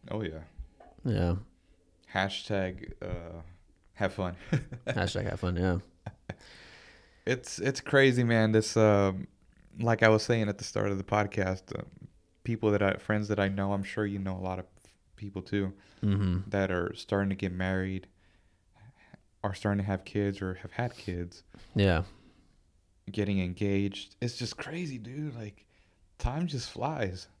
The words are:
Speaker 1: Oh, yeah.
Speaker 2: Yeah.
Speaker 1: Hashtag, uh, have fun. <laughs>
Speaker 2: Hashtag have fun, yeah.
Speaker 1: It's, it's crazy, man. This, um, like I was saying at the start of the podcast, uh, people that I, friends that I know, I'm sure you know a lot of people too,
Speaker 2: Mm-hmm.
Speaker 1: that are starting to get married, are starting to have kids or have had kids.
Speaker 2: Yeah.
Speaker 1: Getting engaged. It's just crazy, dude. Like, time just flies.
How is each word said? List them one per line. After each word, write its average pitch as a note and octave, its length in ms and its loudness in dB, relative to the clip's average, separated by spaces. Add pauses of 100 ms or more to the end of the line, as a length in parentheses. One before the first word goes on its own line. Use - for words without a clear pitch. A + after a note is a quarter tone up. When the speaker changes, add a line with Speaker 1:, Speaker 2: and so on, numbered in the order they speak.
Speaker 1:
Oh, A2 140 -6
yeah. D#2+ 160 -8 (640)
Speaker 2:
Yeah. F#2 300 2 (760)
Speaker 1:
Hashtag, F#2+ 800 -4 (100)
uh, E2+ 380 -10 (520)
have - 220 -2
fun. F2+ 200 -4 (260)
<laughs> - 260 -12
Speaker 2:
Hashtag F#2+ 420 -2
have F#2 120 -4
fun, F2+ 160 0
yeah. F2+ 200 4 (1500)
Speaker 1:
It's, - 320 -4
it's C3 220 -2
crazy, C3+ 420 6
man. A2+ 280 4
This, A2 240 4
um, G2+ 520 6 (520)
like A#2 220 2
I A2+ 80 10
was G#2+ 140 6
saying A2+ 260 2
at G2 80 -4
the - 60 -10
start G2+ 260 -2
of G2 80 -2
the F#2+ 60 -6
podcast, G2+ 760 -2
uh, - 40 -8 (600)
people A2 280 2
that G2+ 100 4
I, G2 120 4
friends G#2+ 340 -2
that G#2 120 0
I G2 80 4
know, G2 240 0
I'm G2 120 0
sure G#2+ 200 -4
you G2+ 140 -2
know F#2+ 180 -4
a F#2 60 -8
lot F#2 160 -4
of F2+ 80 -10 (500)
people G2 280 -10
too, G2 280 0 (320)
Speaker 2:
Mm-hmm. G2 460 2
Speaker 1:
that G2 220 0
are F2 240 0
starting G2 340 0
to F#2+ 60 -2
get F#2+ 180 -4
married, F#2+ 540 -2 (1400)
are G2 100 -2
starting G2+ 240 0
to G2 60 0
have G2 220 -2
kids G2+ 360 -2
or F#2 140 -2
have - 160 -14
had A#2+ 260 -4
kids. F2 460 -8 (320)
Speaker 2:
Yeah. F#2 260 6 (1080)
Speaker 1:
Getting G2 280 2
engaged. G2 840 -2
It's A#2+ 160 -4
just A#2+ 200 -8
crazy, D3+ 400 -8
dude. B2+ 380 -8
Like, G#2+ 320 -14 (500)
time D3+ 300 -2
just C#3 240 -6
flies. A#2 560 -4 (140)